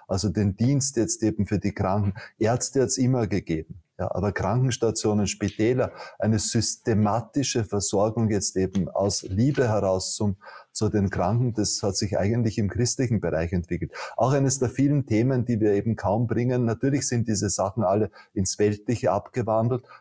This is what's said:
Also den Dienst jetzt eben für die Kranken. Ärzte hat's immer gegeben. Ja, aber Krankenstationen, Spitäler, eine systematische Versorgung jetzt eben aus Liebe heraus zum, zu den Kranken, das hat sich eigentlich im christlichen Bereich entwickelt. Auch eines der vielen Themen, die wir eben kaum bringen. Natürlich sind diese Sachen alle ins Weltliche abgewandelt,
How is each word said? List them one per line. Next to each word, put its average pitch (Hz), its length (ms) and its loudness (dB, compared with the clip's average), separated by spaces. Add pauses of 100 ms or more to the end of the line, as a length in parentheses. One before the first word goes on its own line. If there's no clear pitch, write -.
Also 98 220 -2
den 101 280 0
Dienst 135 400 2
jetzt 110 280 0
eben 107 200 0
für 95 140 -2
die 98 140 -2
Kranken. 98 420 0 (240)
Ärzte 123 420 0
hat's 123 160 2
immer 123 300 2
gegeben. 82 540 -4 (160)
Ja, - 160 -4
aber 95 200 -2
Krankenstationen, 110 960 0
Spitäler, 110 640 0 (260)
eine 110 220 2
systematische 113 1200 0
Versorgung 107 640 0
jetzt 101 280 -2
eben 95 320 0
aus 98 340 -2
Liebe 123 460 0
heraus 95 480 0
zum, 104 180 -2 (380)
zu 107 160 0
den 98 220 2
Kranken, 113 440 0
das 104 300 -2
hat 98 120 0
sich 98 220 -2
eigentlich 113 400 0
im 104 100 0
christlichen 120 520 0
Bereich 82 320 -2
entwickelt. 87 400 -4 (240)
Auch 127 160 2
eines 139 260 2
der 123 100 0
vielen 139 380 2
Themen, 120 380 2
die 120 160 0
wir 107 140 4
eben 101 200 0
kaum 104 320 0
bringen. 123 380 0
Natürlich 135 420 0
sind 117 220 0
diese 104 220 0
Sachen 101 340 -2
alle 101 260 2 (220)
ins - 260 -2
Weltliche 104 540 0
abgewandelt, 113 720 0 (160)